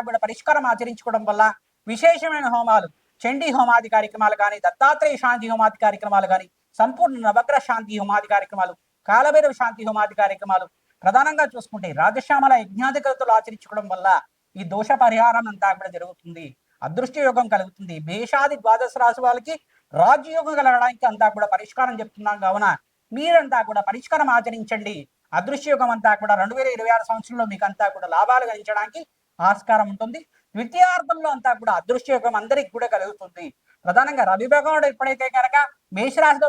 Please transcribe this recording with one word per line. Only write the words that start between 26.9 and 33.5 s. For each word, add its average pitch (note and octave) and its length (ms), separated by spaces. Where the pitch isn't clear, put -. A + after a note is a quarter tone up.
ఆరు A3+ 140
సంవత్సరంలో A#3 440
మీకు G3 160
అంతా G3+ 260
కూడా F#3 200
లాభాలు B3 360
గణించడానికి G#3+ 500
ఆస్కారం G#3 540
ఉంటుంది. A#3 280
ద్వితీయార్థంలో E4 840
అంతా B3+ 140
కూడా A3 200
అదృశ్య B3 360
యోగం A#3+ 240
అందరికి C4+ 360
కూడా A#3+ 180
కలుగుతుంది. G3+ 520